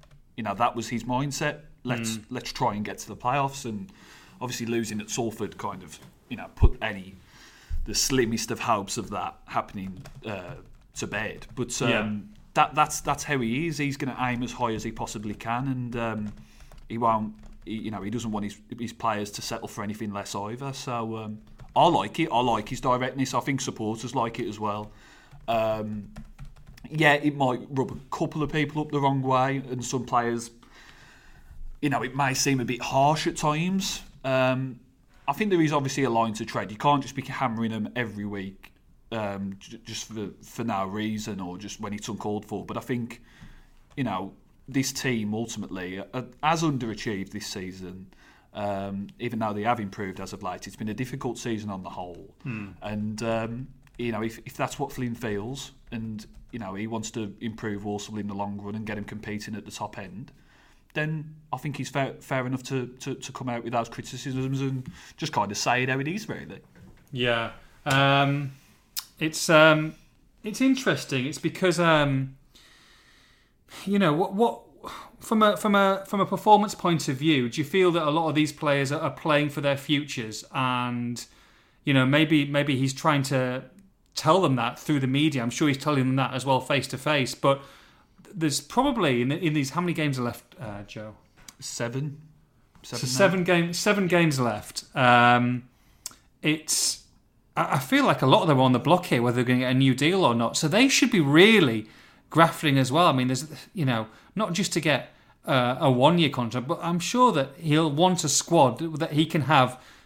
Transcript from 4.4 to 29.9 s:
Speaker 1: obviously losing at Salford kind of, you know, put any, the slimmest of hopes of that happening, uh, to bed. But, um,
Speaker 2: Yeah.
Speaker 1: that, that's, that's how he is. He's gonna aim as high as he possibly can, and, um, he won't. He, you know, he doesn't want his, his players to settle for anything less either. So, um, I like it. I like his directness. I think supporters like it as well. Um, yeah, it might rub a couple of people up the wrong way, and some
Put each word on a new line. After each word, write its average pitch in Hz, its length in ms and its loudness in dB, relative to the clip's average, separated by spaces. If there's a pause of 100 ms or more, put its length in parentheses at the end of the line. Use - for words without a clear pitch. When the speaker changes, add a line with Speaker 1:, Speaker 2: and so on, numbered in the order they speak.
Speaker 1:
obviously 123 240 -6
losing 110 360 -2
at 107 80 -12
Salford 110 480 -4
kind 95 260 -10
of, - 160 -20 (300)
you 113 80 -8
know, 90 180 -12
put - 260 6
any, 95 340 -8 (680)
the 104 100 -6
slimmest 113 560 0
of 107 80 -4
hopes 104 380 -2
of 101 140 -8
that 98 240 -6 (100)
happening, 95 560 -6 (240)
uh, 92 300 -10 (400)
to 107 120 -6
bed. 95 480 -8
But, 123 260 -6
um, 123 80 2
Speaker 2:
Yeah. 107 220 0 (440)
Speaker 1:
that, 147 200 4
that's, 151 260 0
that's 143 220 -4
how 143 160 0
he 127 280 0
is. 147 100 -4
He's 143 200 -2
gonna 131 220 -4
aim 123 240 -2
as 117 100 -6
high 117 200 -2
as 107 100 -4
he 113 80 -6
possibly 107 420 -8
can, 117 340 -4
and, 123 280 -4
um, 110 380 -4 (560)
he 113 80 -6
won't. 110 360 2 (320)
He, 107 100 -6
you 110 160 -6
know, 98 100 -8
he 101 80 -6
doesn't 113 220 -4
want 104 140 -2
his, 95 120 -10 (220)
his 117 140 -6
players 104 380 -2
to - 100 -12
settle 104 260 -8
for 107 160 -8
anything 104 280 -6
less 101 240 -8
either. 120 380 -8
So, 117 440 -6
um, 107 220 -10 (360)
I 143 120 8
like 170 320 2
it. 160 120 2
I 117 100 4
like 113 260 2
his 117 140 -8
directness. 127 520 0
I 123 60 2
think 135 220 -2
supporters 110 540 -4
like 117 240 0
it 104 100 -4
as 104 100 -10
well. 104 320 -4 (560)
Um, 110 600 -2 (800)
yeah, 151 240 6
it 143 220 2
might 127 340 0
rub 131 220 -2
a - 240 -10
couple 160 260 -4
of 143 100 -2
people 151 300 -2
up 151 100 -6
the 143 80 0
wrong 139 220 2
way, 131 480 2
and 123 160 -6
some 123 200 -4